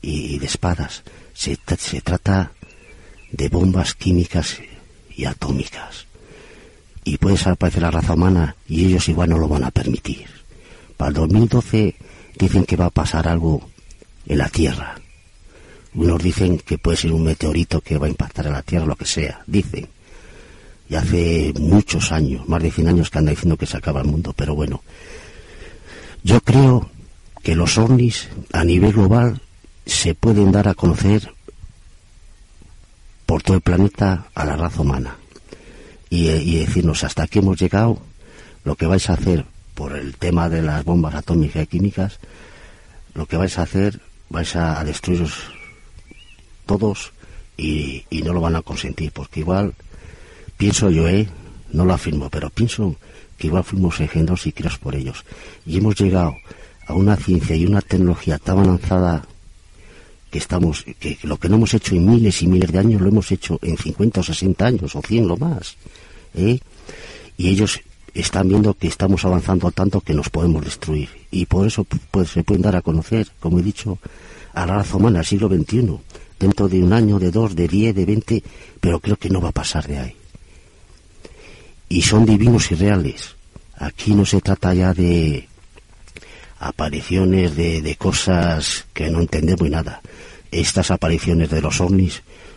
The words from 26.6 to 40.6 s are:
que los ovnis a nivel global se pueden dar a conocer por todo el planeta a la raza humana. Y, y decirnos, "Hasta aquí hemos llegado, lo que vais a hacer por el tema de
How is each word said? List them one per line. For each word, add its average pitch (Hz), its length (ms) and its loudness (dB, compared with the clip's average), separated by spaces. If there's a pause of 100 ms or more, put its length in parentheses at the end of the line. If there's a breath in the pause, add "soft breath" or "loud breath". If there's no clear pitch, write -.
que 82 120 0
los 85 220 2
ovnis 120 500 4 (240)
a 82 140 0
nivel 90 260 4
global 110 480 4 (460)
se - 300 -2
pueden 104 360 4
dar 101 160 4
a 95 60 2
conocer 95 600 2 (1900)
por - 160 0
todo 95 140 2
el 87 60 4
planeta 95 720 2
a - 80 -4
la 73 140 -4
raza 82 240 -2
humana. 67 340 -2 (920 loud breath)
Y, 85 180 2
y 80 300 0
decirnos, 80 480 0
"Hasta - 180 -4
aquí 104 160 0
hemos 95 180 2
llegado, 101 440 2 (640 loud breath)
lo 73 100 -2
que 82 100 -4
vais 90 240 2
a 90 40 4
hacer 82 320 0 (280)
por 71 220 -10
el 69 220 -12
tema 85 320 0
de 82 120 -2